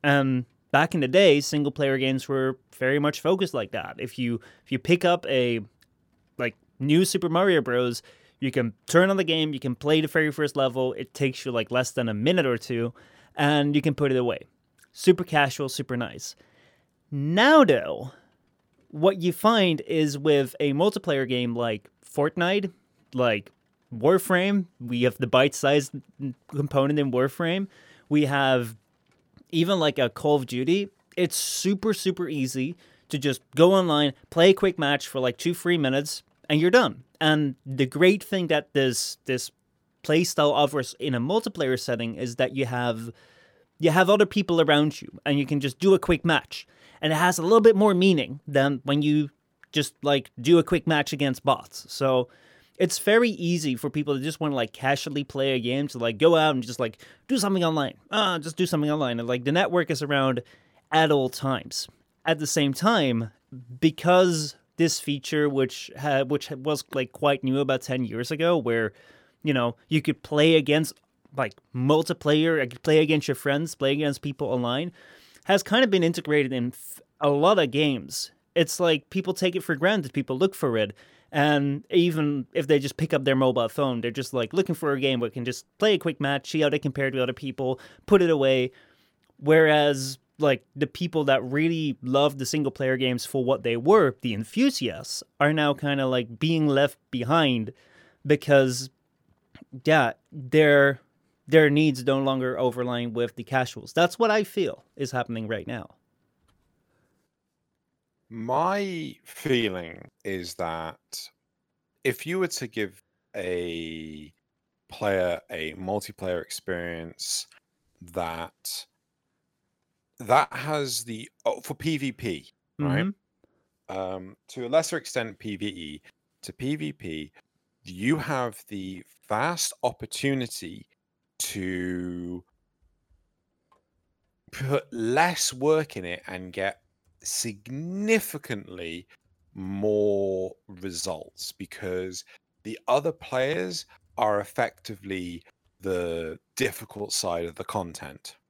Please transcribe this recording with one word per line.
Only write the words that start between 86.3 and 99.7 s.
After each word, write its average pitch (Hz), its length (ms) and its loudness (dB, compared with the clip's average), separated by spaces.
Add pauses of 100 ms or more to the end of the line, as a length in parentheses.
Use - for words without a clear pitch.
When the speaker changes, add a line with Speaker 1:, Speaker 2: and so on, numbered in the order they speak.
Speaker 1:
see 156 100 -2
how 147 100 4
they 151 80 -2
compare 139 320 -2
to 131 120 -2
other 127 100 -2
people, 131 460 -6 (280)
put 196 160 6
it 170 80 4
away. 131 400 4 (680)
Whereas, 147 800 4 (200)
like, 143 260 2 (120)
the 143 100 0
people 160 380 -2
that 135 180 4
really 151 600 -2
love 135 360 2
the 131 80 -6
single 151 240 -2
player 131 260 -2
games 127 280 -2
for 135 200 -4
what 127 180 0
they 117 140 -2
were, 151 440 4
the 117 140 -4
enthusiasts, 117 880 -2 (180)
are 147 120 4
now 151 200 2
kinda, 139 340 -2
like, 120 320 -2
being 160 300 2
left 139 300 2 (120)
behind 127 640 0 (540)
because, 135 640 2 (920)